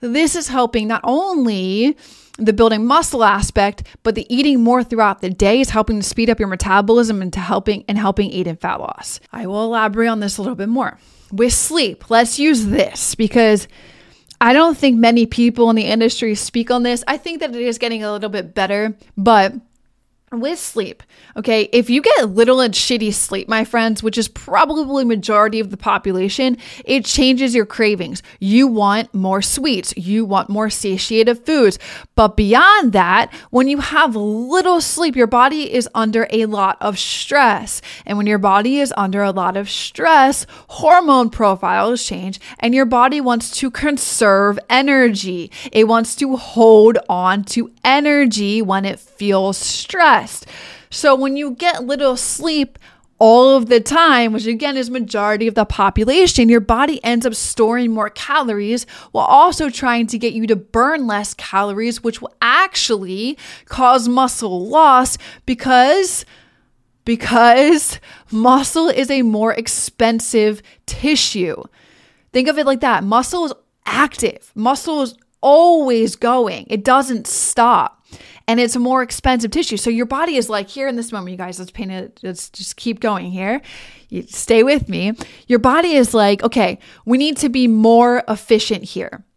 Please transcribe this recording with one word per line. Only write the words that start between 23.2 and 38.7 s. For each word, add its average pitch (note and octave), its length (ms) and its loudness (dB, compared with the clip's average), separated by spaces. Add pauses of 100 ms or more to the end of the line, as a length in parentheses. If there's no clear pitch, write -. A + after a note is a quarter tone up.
my A3 160 -2
friends, A3+ 380 -2
which A3 160 -4
is A3 100 -2
probably D4 760 -2
majority G#3+ 540 0
of G#3 100 -6
the G3 80 -12
population, G3+ 800 -2 (280)
it C4 200 0
changes C4 480 0
your A3 140 0
cravings. G3+ 560 -4 (160)
You A3 260 2
want G#3+ 480 -2
more F#3+ 300 -2
sweets. C4 520 -4
You G3+ 300 -4
want F#3+ 240 -2
more G#3 220 -4
satiated A3 760 -2
foods. C4 320 2 (380)
But G#3+ 200 2
beyond B3+ 580 4
that, F#3+ 380 2 (200)
when B3+ 160 2
you C#4+ 100 -2
have D4 380 0
little B3+ 680 0
sleep, D#4 340 -4
your B3 120 4
body C4+ 440 0
is A#3+ 220 -2
under A3 380 -2
a A3 160 0
lot G3+ 340 -2
of G3+ 160 -4
stress. - 840 -2 (240)
And G3+ 140 -6
when G#3 80 -2
your G#3 140 0
body G#3 400 0